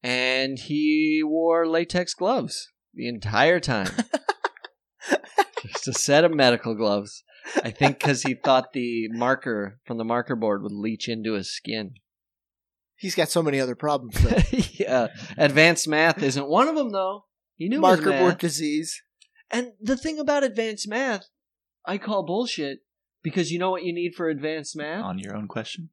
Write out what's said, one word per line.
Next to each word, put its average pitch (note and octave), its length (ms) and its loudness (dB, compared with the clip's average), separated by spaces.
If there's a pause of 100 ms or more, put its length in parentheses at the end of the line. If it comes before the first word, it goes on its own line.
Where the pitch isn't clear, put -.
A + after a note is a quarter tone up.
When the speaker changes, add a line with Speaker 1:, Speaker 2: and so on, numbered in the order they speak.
Speaker 1:
and B2+ 560 0
he D3+ 640 2
wore E3 440 2
latex E3+ 460 0
gloves F3 540 -2 (260)
the A#2+ 140 -8
entire A#2 520 2
time. G#2 300 -2
Speaker 2:
<laughs> - 1800 -4
Speaker 1:
Just - 220 -8
a B2 40 -4
set D3 320 4
of E3 80 6
medical B2 420 4
gloves. G#2 500 -2 (380)
I A#2 80 -6
think C#3 300 2
'cause C#3 220 0
he C3 120 -2
thought B2+ 380 2
the A#2 380 -4
marker A#2 760 -2
from A#2 140 -8
the A2+ 60 -4
marker A#2+ 320 -2
board G#2+ 260 0
would G2+ 100 -6
leach G#2+ 360 -6
into A2 260 -4
his F#2+ 180 -6
skin. A2 420 -8 (1000)
Speaker 2:
He's F#3 180 -8
got D#3+ 140 2
so E3+ 140 2
many C#3 180 2
other B2+ 160 -2
problems, C#3 460 -2
though. A3+ 280 6
Speaker 1:
<laughs> C4 80 0 (200)
Yeah. B2+ 300 2 (280)
Advanced D#3 520 6
math D#3 340 2
isn't C#3 260 0
one A3 200 4
of D#4 80 -2
'em, C4 160 0
though. G3 340 -4 (300)
He E3+ 120 -6
knew B3 80 0
his A3 60 0
Speaker 2:
Marker F#3 300 4
board C3+ 220 4
Speaker 1:
math. F3 40 -8
Speaker 2:
disease. D#3 640 -4 (480)
Speaker 1:
And A#3+ 300 -4
the A#3 160 0
thing D#4 220 -6
about C#4+ 260 2
advanced G#3+ 440 -4
math, A3 400 -4 (580)
I G3 120 -4
call G3+ 260 -2
bullshit, D#3+ 560 -4 (420)
because D#3+ 280 -2
you E3+ 80 -2
know F#3 120 0
what F#3 120 -2
you F3 120 -4
need F3 200 -4
for E3+ 140 -2
advanced D#3 480 -4
math? D#3 280 -8
Speaker 3:
On F#2 140 -6
your G2 160 -10
own G#2 140 -8
question? D#3+ 440 -10